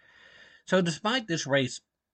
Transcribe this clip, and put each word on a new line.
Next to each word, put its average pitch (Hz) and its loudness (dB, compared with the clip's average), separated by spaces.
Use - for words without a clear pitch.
So 185 4
despite 208 -2
this 160 -4
race 131 0